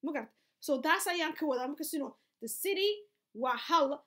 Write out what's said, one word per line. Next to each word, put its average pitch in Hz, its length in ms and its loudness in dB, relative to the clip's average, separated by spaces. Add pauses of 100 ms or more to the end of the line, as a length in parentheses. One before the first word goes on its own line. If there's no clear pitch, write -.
Ma 302 100 -4
garata? 233 200 -6 (300)
So 277 160 2
taas 320 280 2
ayaan 339 280 0
ka - 120 -6
wadaa. 254 200 0
Marka 294 180 -6
sino, 285 320 -6 (200)
the 233 120 -12
city 392 420 0 (440)
waa 240 220 0
hal 285 500 4